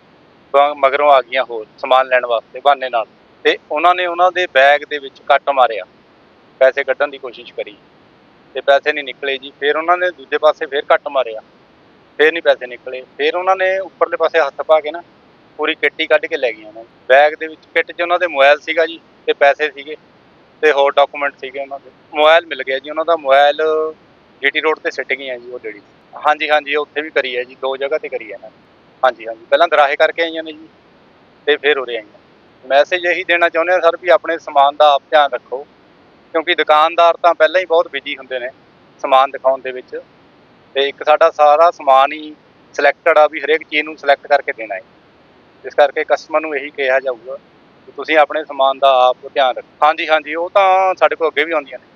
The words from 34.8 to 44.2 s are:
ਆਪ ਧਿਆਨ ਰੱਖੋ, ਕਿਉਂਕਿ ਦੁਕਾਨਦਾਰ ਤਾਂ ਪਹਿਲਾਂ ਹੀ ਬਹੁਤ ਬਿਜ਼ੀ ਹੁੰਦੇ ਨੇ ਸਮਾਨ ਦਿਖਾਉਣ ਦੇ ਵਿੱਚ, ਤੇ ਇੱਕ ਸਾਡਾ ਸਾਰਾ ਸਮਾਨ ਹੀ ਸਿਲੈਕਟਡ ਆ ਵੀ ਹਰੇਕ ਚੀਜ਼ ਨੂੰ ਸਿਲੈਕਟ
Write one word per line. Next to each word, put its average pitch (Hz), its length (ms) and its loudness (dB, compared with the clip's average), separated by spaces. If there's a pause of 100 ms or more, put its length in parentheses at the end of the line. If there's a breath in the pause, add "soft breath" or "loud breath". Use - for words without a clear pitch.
ਆਪ 160 160 -2
ਧਿਆਨ 143 220 2
ਰੱਖੋ, 127 340 -10 (680)
ਕਿਉਂਕਿ 165 220 -2
ਦੁਕਾਨਦਾਰ 165 680 2
ਤਾਂ 170 120 2
ਪਹਿਲਾਂ 160 280 2
ਹੀ 180 40 -6
ਬਹੁਤ 170 260 0
ਬਿਜ਼ੀ 139 260 -8
ਹੁੰਦੇ 131 220 -10
ਨੇ 123 100 -8 (520)
ਸਮਾਨ 135 300 2
ਦਿਖਾਉਣ 131 300 -2
ਦੇ 131 100 -8
ਵਿੱਚ, 127 240 -14 (800)
ਤੇ 139 120 0
ਇੱਕ 139 160 -10
ਸਾਡਾ 151 280 4
ਸਾਰਾ 151 400 4
ਸਮਾਨ 139 420 2
ਹੀ 151 220 -14 (400)
ਸਿਲੈਕਟਡ 151 420 2
ਆ 151 100 6
ਵੀ 151 140 -8
ਹਰੇਕ 156 220 -2
ਚੀਜ਼ 151 220 -4
ਨੂੰ 156 120 -12
ਸਿਲੈਕਟ 139 300 -2